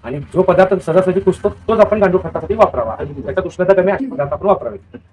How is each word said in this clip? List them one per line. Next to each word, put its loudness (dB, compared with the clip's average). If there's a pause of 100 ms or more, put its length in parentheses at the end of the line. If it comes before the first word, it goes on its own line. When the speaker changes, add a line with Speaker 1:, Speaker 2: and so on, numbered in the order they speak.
Speaker 1:
आणि -8
जो -4
पदार्थ 4
सहजासहजी 0
कुजतो 0
तोच -2
आपण 4
गांडूळ 2
खतासाठी -6
वापरावा. 0
Speaker 2:
अगदी. -8
Speaker 1:
त्याच्यात -4
उष्णता 0
कमी 4
असे -4
पदार्थ -4
आपण -4
वापरावे. 0 (360)